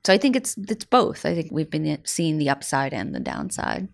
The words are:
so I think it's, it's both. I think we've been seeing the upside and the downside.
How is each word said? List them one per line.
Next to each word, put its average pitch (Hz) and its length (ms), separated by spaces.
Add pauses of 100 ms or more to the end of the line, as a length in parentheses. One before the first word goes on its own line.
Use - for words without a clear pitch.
so 190 60
I 190 60
think 262 180
it's, - 220
it's 214 260
both. - 420
I 170 100
think 160 160
we've 156 180
been 151 360
seeing 156 320
the 147 120
upside 139 440
and 95 220
the - 60
downside. - 720